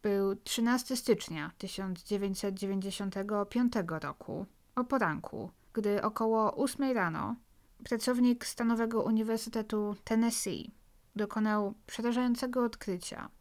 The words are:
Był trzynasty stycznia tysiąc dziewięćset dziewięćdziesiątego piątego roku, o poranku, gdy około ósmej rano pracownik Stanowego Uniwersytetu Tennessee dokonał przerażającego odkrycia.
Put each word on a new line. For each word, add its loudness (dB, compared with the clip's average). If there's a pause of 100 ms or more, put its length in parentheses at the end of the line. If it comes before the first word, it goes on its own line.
Był 2
trzynasty 0
stycznia 0
tysiąc -6
dziewięćset -2
dziewięćdziesiątego -2
piątego 0
roku, -8 (300)
o 2
poranku, -2 (220)
gdy 0
około 2
ósmej 0
rano 0 (480)
pracownik 2
Stanowego 2
Uniwersytetu 0
Tennessee 0 (440)
dokonał 0 (120)
przerażającego 2
odkrycia. -4 (120)